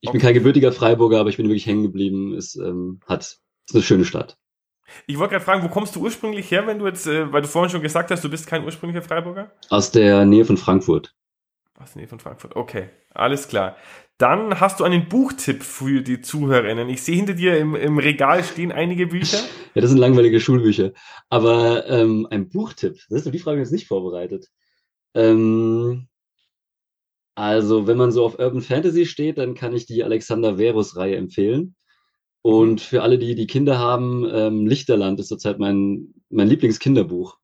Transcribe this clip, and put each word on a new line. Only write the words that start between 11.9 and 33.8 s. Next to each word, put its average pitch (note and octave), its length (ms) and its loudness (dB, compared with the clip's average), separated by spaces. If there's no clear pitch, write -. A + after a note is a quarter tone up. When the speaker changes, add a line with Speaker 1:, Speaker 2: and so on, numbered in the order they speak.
Speaker 2:
der C#3+ 80 -18
Nähe - 60 -18
von A2+ 120 -20
Frankfurt, - 360 -18
okay, G#2 340 -10
alles C#3 340 -2
klar. F#2+ 280 -4
Dann F3+ 440 0
hast F#3+ 180 0
du F3 60 2
einen F3 240 2
Buchtipp G3+ 520 -2
für C3+ 400 -4
die B2+ 200 -6
ZuhörerInnen. B2 680 0
Ich B2+ 160 -8
sehe E3+ 140 0
hinter G3 160 -2
dir F3 240 2
im, D#3 180 0
im D3+ 220 0
Regal D3 460 2
stehen F3 280 -6
einige F3 360 -2
Bücher. F#3 320 -4
Speaker 1:
<laughs> - 160 -20
Ja, - 80 2
das B2 80 4
sind C3+ 100 6
langweilige A#2+ 400 6
Schulbücher. A2 540 2
Aber, A#2 600 2
ähm, A2+ 400 2
ein G2+ 180 -4
Buchtipp, G3 500 -6
das - 160 -4
ist, C#3 80 -8
die E3+ 60 -6
Frage D3+ 200 -4
jetzt C3 140 -4
nicht F3 140 -6
vorbereitet. F#2 600 -6
Ähm, A2+ 920 2
also, G#2+ 520 0
wenn A#2 100 2
man B2 160 2
so A#2+ 100 2
auf A2+ 160 -2
Urban B2+ 220 -2
Fantasy D#3+ 440 0
steht, D3+ 320 -6
dann B2+ 160 -6
kann A#2+ 220 -8
ich A#2 100 -6
die A#2 200 -4
Alexander A2 520 -2
Verus-Reihe G2 600 -2
empfehlen. G#2+ 580 -4
Und A2+ 320 4
Speaker 2:
Mhm. G#2+ 40 -2
Speaker 1:
für - 240 -2
alle, B2 160 4
die, A#2+ 180 -2
die A2 120 -4
Kinder C3+ 320 0
haben, B2 520 -2